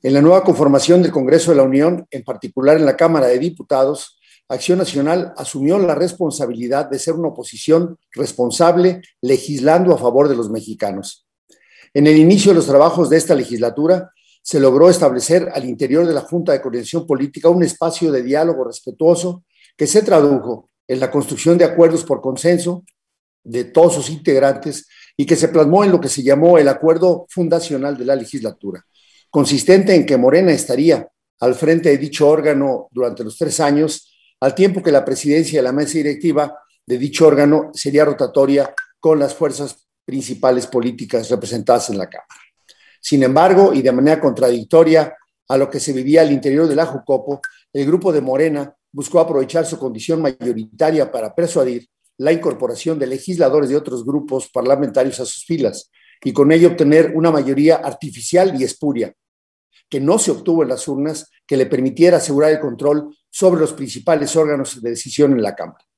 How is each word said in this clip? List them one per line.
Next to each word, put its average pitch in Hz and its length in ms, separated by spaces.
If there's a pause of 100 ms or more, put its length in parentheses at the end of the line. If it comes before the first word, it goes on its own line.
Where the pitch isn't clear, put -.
En 131 100
la 139 80
nueva 180 220
conformación 165 640
del 151 80
Congreso 156 400
de 143 60
la 135 40
Unión, 143 480
en 123 140
particular 135 540
en 156 60
la 135 120
Cámara 160 320
de 127 100
Diputados, 143 800 (300)
Acción 175 300
Nacional 170 580
asumió 147 420
la 175 160
responsabilidad 139 960
de 135 80
ser 165 160
una 165 140
oposición 165 680 (140)
responsable, 175 920 (200)
legislando 147 720
a 127 40
favor 127 300
de 139 60
los 117 160
mexicanos. 104 760 (680)
En 147 140
el 156 80
inicio 190 340
de 180 60
los 165 100
trabajos 151 420
de 156 100
esta 160 180
legislatura, 139 760 (300)
se - 200
logró 135 280
establecer 160 640
al 135 140
interior 131 400
de 165 80
la 135 80
Junta 160 300
de 131 100
Coordinación 127 440
Política 143 440
un 175 120
espacio 165 480
de 131 120
diálogo 143 420
respetuoso 165 800 (320)
que 151 100
se 208 140
tradujo 143 680 (160)
en 127 140
la 127 100
construcción 147 480
de 165 80
acuerdos 160 360
por - 200
consenso 170 600 (640)
de 117 200
todos 170 320
sus 139 120
integrantes 139 800 (300)
y 143 80
que 165 100
se 165 120
plasmó 170 360
en 196 80
lo 170 80
que 139 80
se 135 140
llamó 151 340
el 143 120
acuerdo 165 600
fundacional 147 680
de 123 80
la 135 100
legislatura, 107 680 (420)
consistente 185 680
en 147 120
que 139 100
Morena 151 360
estaría 139 540 (340)
al 123 140
frente 165 360
de 139 80
dicho 143 280
órgano 143 640
durante 120 340
los 107 120
tres 160 240
años, 151 560 (240)
al 135 140
tiempo 190 280
que 160 100
la 135 120
presidencia 156 540
de 127 60
la 127 80
mesa 147 260
directiva 147 580 (300)
de 127 100
dicho 143 300
órgano 147 480
sería 147 320
rotatoria 139 680 (240)
con 156 200
las 139 160
fuerzas 143 520 (200)
principales 127 600
políticas 117 640
representadas 113 600
en 101 80
la 92 100
Cámara. - 260 (680)
Sin 139 220
embargo, 180 500
y 139 80
de 127 120
manera 147 280
contradictoria 139 960 (320)
a 135 80
lo 135 140
que 147 80
se 143 140
vivía 135 280
al 151 120
interior 143 340
de 147 80
la 160 100
Jucopo, 139 560 (320)
el 139 140
grupo 170 260
de 151 80
Morena 143 540 (160)
buscó 143 300
aprovechar 160 440
su 156 140
condición 131 420
mayoritaria 131 880
para 110 220
persuadir 139 560 (300)
la 147 140
incorporación 147 640
de 135 80
legisladores 139 640
de 143 60
otros 127 280
grupos 139 440
parlamentarios 131 720
a 127 40
sus - 200
filas 135 480 (320)
y 123 80
con 143 180
ello 165 180
obtener 156 460
una 160 160
mayoría 147 460
artificial 139 840
y 131 40
espuria, 120 500 (760)
que 139 120
no 160 180
se 190 140
obtuvo 165 320
en 123 60
las 127 180
urnas, 151 420 (160)
que 143 100
le 131 100
permitiera 147 500
asegurar 147 340
el 156 100
control 147 560 (140)
sobre 180 300
los 156 140
principales 139 600
órganos 147 480
de 117 80
decisión 127 420
en 120 100
la 101 120
Cámara. - 320 (120)